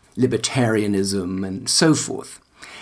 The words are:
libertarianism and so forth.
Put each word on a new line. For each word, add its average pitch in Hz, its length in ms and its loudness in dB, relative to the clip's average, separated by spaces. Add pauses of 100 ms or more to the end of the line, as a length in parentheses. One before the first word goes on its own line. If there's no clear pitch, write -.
(160)
libertarianism 101 1300 0
and 98 240 -6
so 156 240 4
forth. - 440 -6 (420)